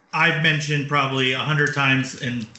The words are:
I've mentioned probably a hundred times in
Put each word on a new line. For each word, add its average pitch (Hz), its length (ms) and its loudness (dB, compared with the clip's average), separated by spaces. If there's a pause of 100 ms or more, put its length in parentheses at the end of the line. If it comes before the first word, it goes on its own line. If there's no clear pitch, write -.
(120)
I've 160 300 2
mentioned 147 440 0
probably 135 460 0
a 131 60 -4
hundred 147 360 0
times 131 460 0
in 120 260 -4 (120)